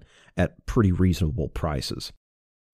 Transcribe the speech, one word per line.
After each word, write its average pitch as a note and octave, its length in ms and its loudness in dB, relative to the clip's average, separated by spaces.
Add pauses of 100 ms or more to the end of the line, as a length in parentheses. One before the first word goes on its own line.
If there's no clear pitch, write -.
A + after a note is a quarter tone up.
(360)
at - 300 -2
pretty G2+ 260 4
reasonable E2+ 580 0
prices. - 640 -6 (640)